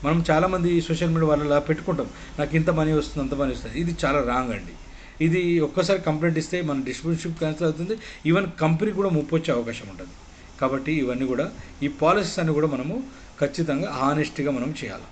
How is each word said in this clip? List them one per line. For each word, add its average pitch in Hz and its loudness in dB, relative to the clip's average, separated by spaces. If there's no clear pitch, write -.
మనం 165 2
చాలామంది 175 4
సోషల్ 165 0
మీడియా 160 4
వాళ్ళ 147 4
పెట్టుకుంటాం, 151 0
"నాకు 147 0
ఇంత 160 4
మనీ 156 2
వస్తుంది 147 0
అంత 139 -2
మనీ 135 0
వస్తుంది", 117 -6
ఇది 170 -2
చాలా 143 2
రాంగ్ 120 0
అండి. 87 -8
ఇది 170 4
ఒక్కసారి 180 2
కంప్లైంట్ 160 2
ఇస్తే 175 -2
మన 139 -2
డిస్ట్రిబ్యూషన్‌షిప్ 160 -4
క్యాన్సిల్ 156 -2
అవుతుంది, 170 -2
even 180 4
కంపెనీ 165 4
కూడా 196 2
ముప్పు 160 2
వచ్చే 156 2
అవకాశం 113 -4
ఉంటుంది. 90 -14
కాబట్టి 135 0
ఇవన్నీ 131 0
కూడా 127 0
ఈ 143 0
పాలసీస్ 170 2
అన్ని 160 2
కూడా 151 4
మనము 151 -2
ఖచ్చితంగా 156 0
హానెస్ట్గా 143 0
మనం 147 -2
చేయాలి. 95 -10